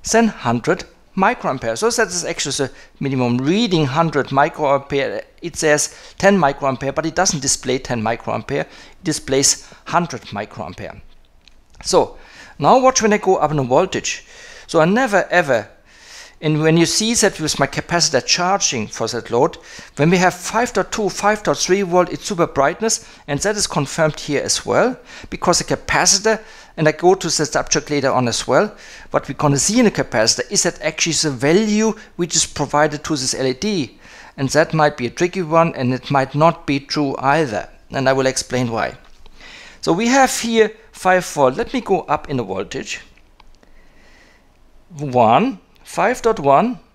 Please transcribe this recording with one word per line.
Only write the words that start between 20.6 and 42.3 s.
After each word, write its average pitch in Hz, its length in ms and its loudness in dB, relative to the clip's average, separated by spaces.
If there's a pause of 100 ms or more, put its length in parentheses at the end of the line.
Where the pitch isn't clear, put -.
dot 190 180 -2
two, 202 180 -2
five 208 340 -2
dot 147 140 0
three 196 260 0
volt, 175 260 2
it's - 160 -10
super 170 220 0
brightness, 175 600 -2 (200)
and 143 140 -4
that 208 140 -2
is 202 120 -4
confirmed 156 520 -2
here 143 220 -2
as - 240 -4
well, 175 320 0 (320)
because - 300 0
the - 160 -2
capacitor, 214 680 0 (340)
and 156 120 2
I 156 40 4
go 170 240 4
to 180 120 -8
the 151 180 0
subject - 460 -2
later 135 200 0
on 127 160 2
as - 180 -4
well, 170 300 2 (360)
what - 180 -2
we're - 60 -8
gonna 143 220 2
see 202 220 2
in 240 60 6
the 196 60 4
capacitor - 600 -2
is 202 120 0
that 175 180 -2
actually 160 320 -2
the 156 180 0
value 208 640 2 (240)
which 175 180 -4
is - 100 2
provided 147 600 -2
to 160 100 -2
this 131 180 -4
L 131 120 -4
E 131 80 0
D, 180 440 -4 (380)
and 135 140 -2
that - 240 2
might 151 240 2
be 123 80 -4
a 117 60 -4
tricky 180 320 -2
one, 165 320 2
and 127 180 0
it 127 180 -6
might 135 240 0
not 165 320 2
be 135 140 0
true 143 380 -2
either, 135 500 0 (220)
and 131 180 0
I 135 40 4
will 131 140 2
explain 127 420 -2
why. - 280 -4 (840)
So - 140 0
we 220 140 0
have 269 320 4
here 220 340 2 (180)
five 185 340 0
volt. 135 300 2
Let 233 180 -6
me 254 60 -2
go 190 220 -2
up - 280 -6
in 143 60 -4